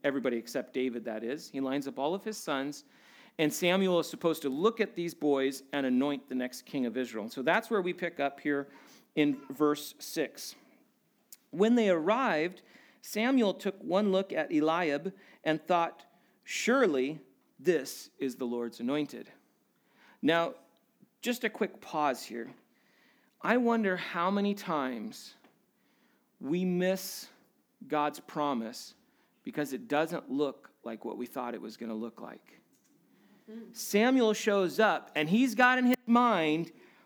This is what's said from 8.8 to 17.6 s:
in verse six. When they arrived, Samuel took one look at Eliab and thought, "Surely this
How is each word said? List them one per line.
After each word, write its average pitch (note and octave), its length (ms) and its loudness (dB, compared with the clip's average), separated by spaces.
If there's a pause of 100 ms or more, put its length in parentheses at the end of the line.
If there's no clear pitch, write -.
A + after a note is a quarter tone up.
in D3 240 2 (120)
verse D3 480 0
six. - 560 -6 (960)
When G#3+ 240 4
they A3 160 6
arrived, F3+ 720 0 (400)
Samuel A3+ 520 2
took - 280 -6
one G3 280 2
look F#3+ 220 0
at D3+ 200 -2
Eliab D#3+ 640 0 (300)
and D#3 180 0
thought, E3+ 440 0 (380)
"Surely D#3+ 760 2 (380)
this C#3+ 600 -2